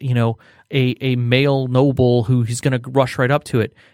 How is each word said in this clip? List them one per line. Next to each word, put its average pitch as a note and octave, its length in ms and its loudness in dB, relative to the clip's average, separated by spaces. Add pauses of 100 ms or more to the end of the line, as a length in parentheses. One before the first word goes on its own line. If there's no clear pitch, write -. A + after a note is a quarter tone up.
you C3 100 -4
know, A#2 240 0 (340)
a, B2+ 300 0
a C3 160 -2
male C3 500 0
noble B2+ 580 2
who B2 180 2
he's A#2 180 -6
gonna B2+ 280 -2
rush B2+ 280 -2
right B2 140 0
up D3 140 -2
to B2 160 -2
it. G#2 120 -4 (220)